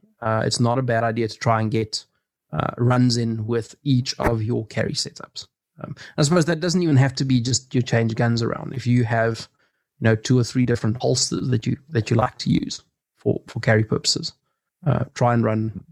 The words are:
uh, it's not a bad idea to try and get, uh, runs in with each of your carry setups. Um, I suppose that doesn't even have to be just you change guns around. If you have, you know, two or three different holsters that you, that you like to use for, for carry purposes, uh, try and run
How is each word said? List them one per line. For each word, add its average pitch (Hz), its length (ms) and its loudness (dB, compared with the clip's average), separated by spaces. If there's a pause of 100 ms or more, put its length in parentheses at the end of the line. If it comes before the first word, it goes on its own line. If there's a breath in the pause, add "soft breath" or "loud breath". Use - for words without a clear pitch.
(240)
uh, 110 200 0
it's - 160 -2
not 120 200 2
a - 20 0
bad 117 220 0
idea 113 240 0
to - 100 -14
try 113 240 2
and 110 80 0
get, 110 340 -4 (480)
uh, - 280 -2
runs 123 380 4
in 113 280 -4
with 117 380 -4
each 131 360 0
of 117 220 0
your 113 240 -4
carry - 280 -4
setups. - 520 -10 (380)
Um, - 120 -12 (220 loud breath)
I 156 60 2
suppose 156 220 4
that 160 160 -2
doesn't 180 200 0
even 156 160 4
have 131 180 4
to 135 100 -2
be 127 160 2
just 123 340 -4
you 123 80 2
change 113 320 0
guns 117 260 0
around. - 320 -4
If 117 140 -6
you 123 160 4
have, 113 440 -2 (520)
you - 60 0
know, 113 100 6
two 127 220 2
or 123 60 4
three 127 220 0
different 117 340 0
holsters 131 500 -2
that 117 180 0
you, - 100 0 (120)
that - 200 -2
you 113 60 2
like - 240 0
to - 100 -4
use - 320 0 (360)
for, - 280 -2
for - 140 -10
carry 110 240 4
purposes, - 500 -2 (540)
uh, 123 160 2 (100)
try 120 220 2
and 117 80 2
run 110 480 -2